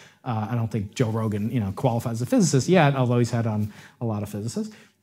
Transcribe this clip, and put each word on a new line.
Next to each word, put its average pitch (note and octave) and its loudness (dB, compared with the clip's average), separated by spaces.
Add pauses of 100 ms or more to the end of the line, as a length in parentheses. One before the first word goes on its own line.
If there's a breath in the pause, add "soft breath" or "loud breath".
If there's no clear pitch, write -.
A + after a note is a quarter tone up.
(240 loud breath)
Uh, A2 -4
I A#2+ -4
don't A#2 -2
think G#2+ -4
Joe A#2 0
Rogan, A2 -2
you B2+ 0
know, G2 -2
qualifies A#2 -2
as - -
a B2 -4
physicist E3+ 2
yet, D3+ 6
although B2 2
he's A#2+ 2
had A#2 0
on G#2+ -2 (260 loud breath)
a B2 -6
lot G#2+ -2
of G2+ -6
physicists. A#2+ -6 (320 loud breath)